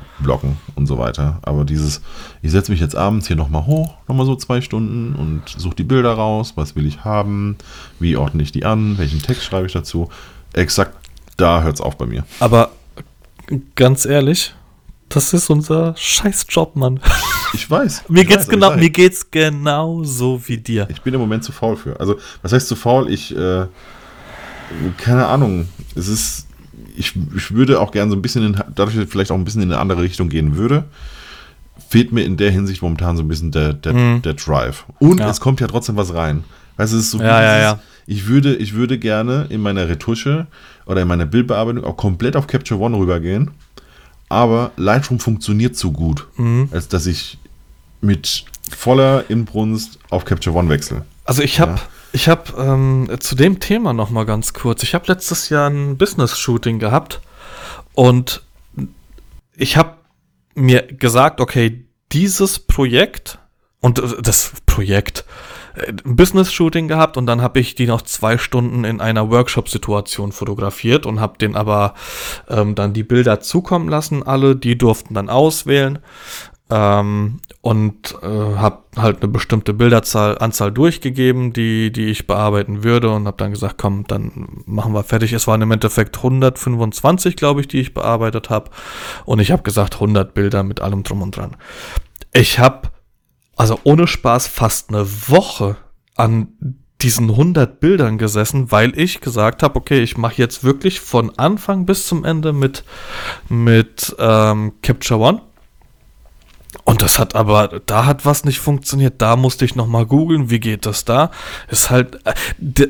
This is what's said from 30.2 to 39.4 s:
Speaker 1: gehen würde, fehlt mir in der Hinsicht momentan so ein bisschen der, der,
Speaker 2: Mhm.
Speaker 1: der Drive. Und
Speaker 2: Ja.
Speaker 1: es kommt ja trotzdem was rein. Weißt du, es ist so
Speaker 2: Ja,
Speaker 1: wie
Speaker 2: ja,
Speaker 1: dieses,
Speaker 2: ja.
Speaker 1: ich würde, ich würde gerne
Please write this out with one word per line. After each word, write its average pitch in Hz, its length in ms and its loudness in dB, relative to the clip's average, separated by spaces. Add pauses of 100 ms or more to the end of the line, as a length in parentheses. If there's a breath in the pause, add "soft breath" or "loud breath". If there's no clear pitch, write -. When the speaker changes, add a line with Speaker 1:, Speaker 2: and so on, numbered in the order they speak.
Speaker 1:
gehen 76 280 0
würde, 135 280 0 (1040 loud breath)
fehlt 113 240 4
mir 110 120 0
in 90 120 -2
der 101 140 2
Hinsicht 95 320 -2
momentan 85 340 -2
so 82 60 -2
ein 76 60 -2
bisschen 78 240 -2
der, 76 220 0
der, - 180 -4
Speaker 2:
Mhm. 120 300 2
Speaker 1:
der 78 120 -4
Drive. 67 500 -2 (140)
Und 175 220 6
Speaker 2:
Ja. 107 100 0
Speaker 1:
es - 100 -4
kommt 131 200 0
ja 120 80 -2
trotzdem 110 280 -4
was 90 180 -2
rein. 80 280 -2 (360 soft breath)
Weißt 107 140 0
du, 113 40 2
es 110 80 0
ist - 80 -4
so 110 60 -4
Speaker 2:
Ja, 113 60 -2
Speaker 1:
wie 113 40 4
Speaker 2:
ja, 113 120 6 (140)
Speaker 1:
dieses, 107 80 4
Speaker 2:
ja. 107 180 0 (260 soft breath)
Speaker 1:
ich 101 200 -6
würde, 139 300 4
ich 104 180 -6
würde 120 240 0
gerne 117 520 -2